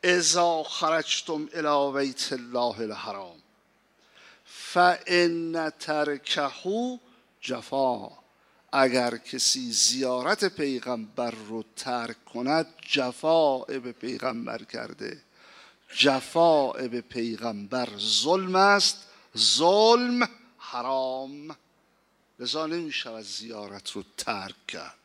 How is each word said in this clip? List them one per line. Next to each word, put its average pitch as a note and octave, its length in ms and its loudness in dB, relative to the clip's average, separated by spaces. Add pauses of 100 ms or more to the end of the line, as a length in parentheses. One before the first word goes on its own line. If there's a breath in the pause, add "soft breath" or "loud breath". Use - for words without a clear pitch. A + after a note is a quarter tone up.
"اذا E3+ 600 4
خرجتم D#3 880 -2
الی D3 400 0
بیت C#3 400 -2
الله A#2+ 460 -2
الحرام G2+ 580 -8 (1080 soft breath)
فان E3+ 1200 2
ترکه D3+ 1300 -4 (420 soft breath)
جفا"، B2+ 680 -2 (600 soft breath)
اگر B2 460 4
کسی B2+ 540 -2
زیارت B2+ 760 0
پیغمبر A#2+ 880 -4
رو A2 320 -10 (120)
ترک A#2 500 -6
کند، C#3+ 560 -2
جفا C#3+ 760 2
به B2 320 -8
پیغمبر A#2 720 -6
کرده. - 580 -12 (760 loud breath)
جفا C#3+ 760 4
به B2 300 -6
پیغمبر A2 960 -6
ظلم E3+ 580 0
است، G3 420 6 (400 loud breath)
ظلم A3 920 6 (280)
حرام، C3+ 1000 -6 (840)
لذا D3 260 -4
نمی‌شود D3 580 -6
زیارت G#2 680 -12
رو G2+ 120 -8 (140)
ترک F#2+ 500 -8
کرد. D#2+ 380 -12